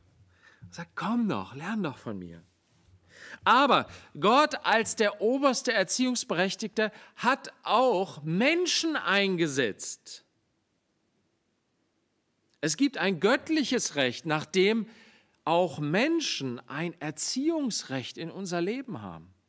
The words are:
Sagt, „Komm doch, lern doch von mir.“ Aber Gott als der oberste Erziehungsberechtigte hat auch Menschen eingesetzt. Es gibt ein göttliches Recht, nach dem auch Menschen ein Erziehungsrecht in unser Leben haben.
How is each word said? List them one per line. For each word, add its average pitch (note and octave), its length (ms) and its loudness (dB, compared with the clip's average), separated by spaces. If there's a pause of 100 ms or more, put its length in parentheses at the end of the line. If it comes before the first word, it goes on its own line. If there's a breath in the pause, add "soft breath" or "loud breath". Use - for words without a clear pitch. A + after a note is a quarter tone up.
(720 loud breath)
Sagt, - 240 -16
„Komm A3 340 0
doch, A2 260 -4
lern F#3+ 280 -6
doch C#3 160 -6
von G#2 200 -8
mir.“ E2+ 240 -14 (1040 loud breath)
Aber A3 440 6 (300 loud breath)
Gott B3 460 4
als G#3+ 320 2
der G#3 240 0
oberste B3+ 520 2
Erziehungsberechtigte G#3+ 1200 0 (240 loud breath)
hat C4 360 0 (100)
auch G3 600 2
Menschen D4 760 0
eingesetzt. E3+ 1300 0 (2250)
Es D#3 160 -2
gibt C#4 220 0
ein F3+ 220 0
göttliches C4 760 0
Recht, C3 320 0
nach D3+ 180 -2
dem G#3 420 2 (580 loud breath)
auch E3+ 340 0
Menschen D#3 880 -2
ein D#3+ 320 -6
Erziehungsrecht A3+ 1160 -4
in E3 120 -8
unser F3 300 -4
Leben G#3+ 400 -6
haben. F2 320 -14 (160)